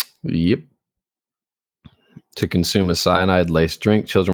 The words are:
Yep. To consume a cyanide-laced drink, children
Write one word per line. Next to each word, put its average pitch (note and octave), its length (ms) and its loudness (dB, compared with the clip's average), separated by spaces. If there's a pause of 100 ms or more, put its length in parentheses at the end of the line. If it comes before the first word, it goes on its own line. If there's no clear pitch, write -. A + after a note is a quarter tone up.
(240)
Yep. F2 380 -2 (1700)
To G2+ 120 -4
consume F#2 420 0
a E2+ 60 -2
cyanide-laced F2 840 0
drink, G#2+ 260 2
children F#2+ 260 0